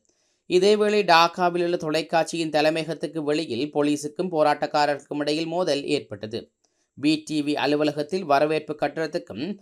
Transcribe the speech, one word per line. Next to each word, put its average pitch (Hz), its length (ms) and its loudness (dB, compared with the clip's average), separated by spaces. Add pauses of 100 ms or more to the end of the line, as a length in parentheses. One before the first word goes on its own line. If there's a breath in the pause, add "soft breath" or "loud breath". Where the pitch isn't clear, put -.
(500)
இதேவேளை 208 540 4
டாக்காவில் 170 600 4
உள்ள 175 140 0
தொலைக்காட்சியின் 160 760 -2
தலைமையகத்துக்கு 156 680 0
வெளியில் 147 500 -2
போலீசுக்கும் 147 600 -2
போராட்டக்காரர்களுக்கும் 147 920 0
இடையில் 156 300 -2
மோதல் 156 320 -2
ஏற்பட்டது. 110 540 -6 (580)
பி 143 140 2 (140)
டி 151 180 -4
வி 147 200 -2
அலுவலகத்தில் 147 640 -2
வரவேற்பு 151 540 0
கட்டடத்துக்கும் 151 640 -6 (180 soft breath)